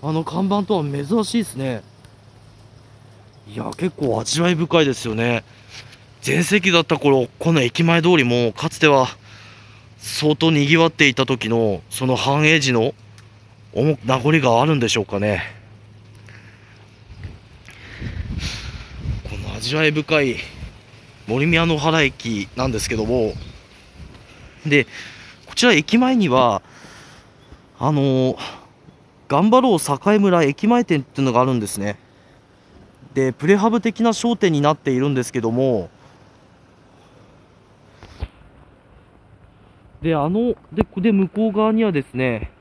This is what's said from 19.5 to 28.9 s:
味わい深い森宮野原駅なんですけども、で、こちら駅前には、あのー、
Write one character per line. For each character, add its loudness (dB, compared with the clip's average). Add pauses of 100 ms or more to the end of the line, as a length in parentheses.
味 -6
わ 0
い 2
深 0
い -2 (880)
森 -2
宮 2
野 0
原 2
駅 -4
な -2
ん -4
で -4
す -4
け -4
ど -2
も、 -2 (1300)
で、 2 (580)
こ -16
ち 2
ら 6
駅 2
前 4
に 2
は、 2 (1160)
あ 0
の 2
ー、 -10 (920)